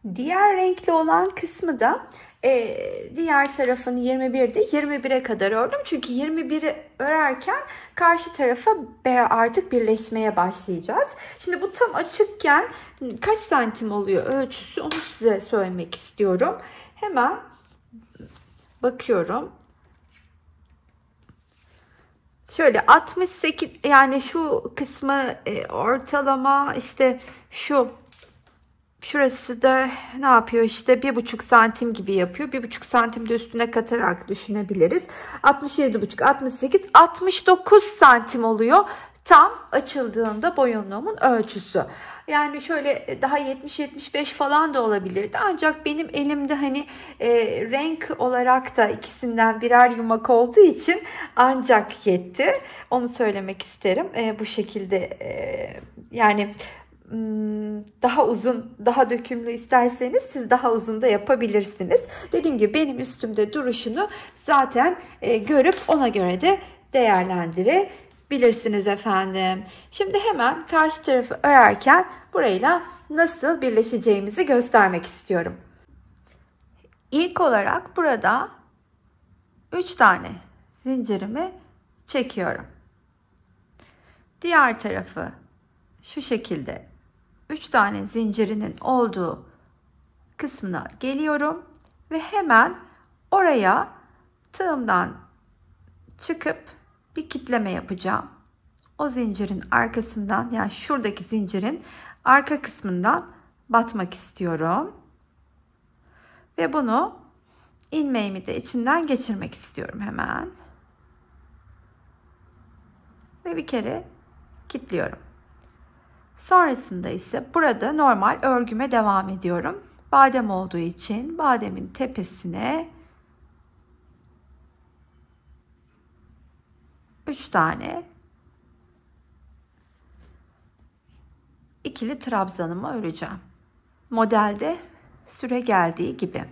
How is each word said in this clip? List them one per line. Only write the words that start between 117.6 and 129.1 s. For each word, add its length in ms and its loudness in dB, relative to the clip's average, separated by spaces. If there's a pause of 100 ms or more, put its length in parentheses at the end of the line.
normal 500 2
örgüme 500 -2
devam 360 0
ediyorum. 560 -6 (280)
Badem 380 6
olduğu 280 -6
için 600 -8
bademin 500 -2
tepesine 1040 -8 (4000)
üç 220 -12
tane 540 -2 (3750)